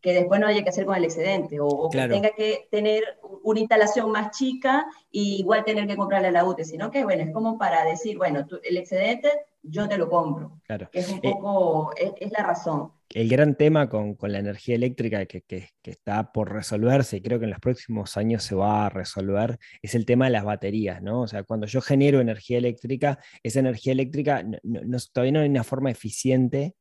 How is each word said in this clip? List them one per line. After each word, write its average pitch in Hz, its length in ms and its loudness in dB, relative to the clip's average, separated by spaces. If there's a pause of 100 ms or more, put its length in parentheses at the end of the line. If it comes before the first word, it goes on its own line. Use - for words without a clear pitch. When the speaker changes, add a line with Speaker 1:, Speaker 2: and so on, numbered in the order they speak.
Speaker 1:
que 180 140 2
después 180 260 4
no 214 80 4
haya 208 160 4
que 185 60 0
hacer 196 160 -2
con 190 100 0
el 175 80 2
excedente 160 560 -2
o, 147 80 2
o 151 240 0
que 135 60 0
Speaker 2:
Claro. 123 160 2
Speaker 1:
tenga 208 160 2
que 214 400 -2
tener 214 340 2 (400)
una 220 160 2
instalación 220 500 4
más 214 260 -2
chica 262 500 0 (240)
y 202 300 -2
igual 208 240 2
tener 208 220 -2
que 202 100 -4
comprarle 190 320 0
a 180 40 0
la 175 120 4
ute, 175 200 -2
sino 165 260 -8
que, 277 140 0
bueno, 180 180 0
es 156 100 -6
como 220 260 -2
para 165 260 2
decir, 180 340 -4
"Bueno, 147 280 0
tú, 180 180 -12
el 175 140 -2
excedente 208 520 0 (320)
yo 165 260 -4
te 202 100 0
lo 175 120 0
compro", 156 540 -2
Speaker 2:
Claro. 107 260 -8
Speaker 1:
que 180 100 -4
es 180 80 -4
un 190 140 -6
Speaker 2:
Eh, - 120 0
Speaker 1:
poco, 185 600 0
es, 190 220 -2
es 202 140 -8
la 214 100 -2
razón. 165 500 -2 (180)
Speaker 2:
el 113 180 0
gran 139 280 4
tema 151 340 4
con, 104 240 -4
con 101 180 -6
la 98 60 -4
energía 101 360 -4
eléctrica 117 520 -2
que, 90 160 -14
que, 92 260 -12 (140)
que - 80 -16
está 107 420 -4
por 101 200 -2
resolverse, 110 680 0
y 90 40 -8
creo 120 160 -2
que 113 60 -4
en 110 60 -2
los 95 100 -8
próximos 113 560 -4
años 110 260 0
se - 120 -6
va 104 320 2
a - 20 0
resolver, 98 680 -2 (240)
es 101 120 -10
el 113 120 0
tema 123 200 4
de 131 60 2
las 104 120 0
baterías, 101 580 -4
¿no? 110 200 -4
O 113 60 -4
sea, 107 160 -8
cuando 107 220 -6
yo 123 160 -2
genero 139 380 4
energía 117 380 -2
eléctrica, 123 600 -2 (240)
esa 117 180 0
energía 131 320 0
eléctrica 135 500 0
no, 104 200 -8
no, 110 220 -4
no, 123 140 -2 (140)
todavía 127 200 2
no 156 80 4
hay 147 100 4
una 131 140 2
forma 135 260 -2
eficiente 131 920 0